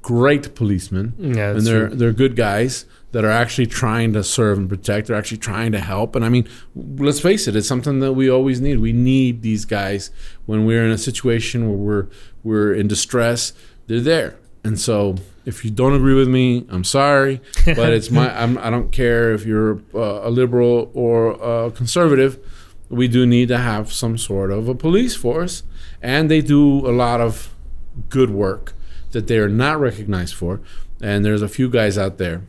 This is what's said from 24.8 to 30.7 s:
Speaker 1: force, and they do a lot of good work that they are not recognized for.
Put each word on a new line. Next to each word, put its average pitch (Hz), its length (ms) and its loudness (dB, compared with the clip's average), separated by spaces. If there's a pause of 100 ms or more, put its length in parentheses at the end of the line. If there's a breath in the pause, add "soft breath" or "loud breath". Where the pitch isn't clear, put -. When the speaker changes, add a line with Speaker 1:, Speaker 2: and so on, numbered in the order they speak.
Speaker 1:
force, 160 460 -4 (400 loud breath)
and 147 280 2
they 156 100 4
do 143 460 4
a 123 60 0
lot 120 280 2
of 113 340 -4 (560)
good 131 200 2
work 98 440 -4 (380 soft breath)
that 104 160 -4
they 113 100 2
are 104 100 2
not 135 320 0
recognized 101 540 -2
for. 90 260 -6 (400 loud breath)